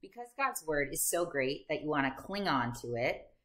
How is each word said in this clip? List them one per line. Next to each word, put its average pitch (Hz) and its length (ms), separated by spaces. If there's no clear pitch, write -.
Because 240 340
God's 269 300
Word 147 260
is 156 160
so 175 200
great 139 420
that 151 140
you 151 60
want 139 180
to - 160
cling 196 240
on 123 340
to 120 140
it 143 260